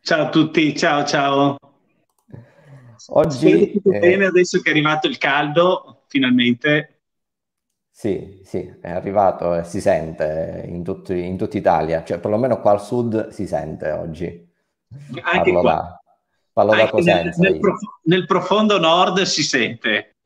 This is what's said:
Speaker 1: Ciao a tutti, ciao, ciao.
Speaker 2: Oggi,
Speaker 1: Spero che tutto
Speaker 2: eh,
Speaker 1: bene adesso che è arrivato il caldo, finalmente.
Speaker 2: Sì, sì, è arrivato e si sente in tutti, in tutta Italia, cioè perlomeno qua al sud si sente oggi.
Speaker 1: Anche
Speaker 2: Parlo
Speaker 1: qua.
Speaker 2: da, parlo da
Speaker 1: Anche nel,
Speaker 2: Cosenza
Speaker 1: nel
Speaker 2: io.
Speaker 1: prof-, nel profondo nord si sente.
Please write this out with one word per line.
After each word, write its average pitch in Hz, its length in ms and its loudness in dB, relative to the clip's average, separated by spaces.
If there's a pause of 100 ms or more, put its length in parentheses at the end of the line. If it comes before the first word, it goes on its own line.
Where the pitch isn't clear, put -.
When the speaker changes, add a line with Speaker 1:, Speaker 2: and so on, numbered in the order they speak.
Speaker 1:
Ciao 156 260 0
a - 20 -6
tutti, 156 460 2
ciao, 147 300 0
ciao. 139 520 0 (1500)
Speaker 2:
Oggi, 151 260 2
Speaker 1:
Spero 147 200 6
che 202 160 2
tutto 196 180 2
Speaker 2:
eh, 202 80 0
Speaker 1:
bene 190 260 4
adesso 180 360 2
che - 80 -2
è - 20 2
arrivato 156 360 0
il 127 100 -4
caldo, 151 920 0
finalmente. 127 920 0 (880)
Speaker 2:
Sì, - 560 -6
sì, - 360 -10
è 92 80 -14
arrivato 92 680 -2
e 85 100 -4
si 95 160 -8
sente 82 840 -4
in 87 160 -10
tutti, 92 420 -6
in 92 120 -6
tutta 104 200 -6
Italia, 80 480 0
cioè 87 140 -6
perlomeno 110 420 -2
qua 104 100 2
al 104 100 2
sud 117 480 -4
si - 160 -10
sente 78 460 -6
oggi. 85 560 -10 (760)
Speaker 1:
Anche 175 300 0
Speaker 2:
Parlo 87 80 2
Speaker 1:
qua. 85 140 4
Speaker 2:
da, - 280 -6 (520)
parlo 104 180 4
da 107 100 6
Speaker 1:
Anche - 140 2
nel, - 100 4
Speaker 2:
Cosenza 170 360 2
Speaker 1:
nel 185 140 4
Speaker 2:
io. 160 40 -10
Speaker 1:
prof-, 202 200 0 (240)
nel 180 220 2
profondo 208 540 2
nord 180 440 4
si 160 200 -2
sente. 113 720 -2 (100)